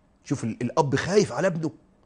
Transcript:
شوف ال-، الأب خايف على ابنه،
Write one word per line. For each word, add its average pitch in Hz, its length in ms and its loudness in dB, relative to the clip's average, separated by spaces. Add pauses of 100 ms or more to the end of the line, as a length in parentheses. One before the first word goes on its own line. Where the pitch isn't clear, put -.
(240)
شوف - 200 -4
ال-، 110 180 -4
الأب 135 340 0
خايف 196 360 2
على 175 160 0
ابنه، 160 240 -2 (340)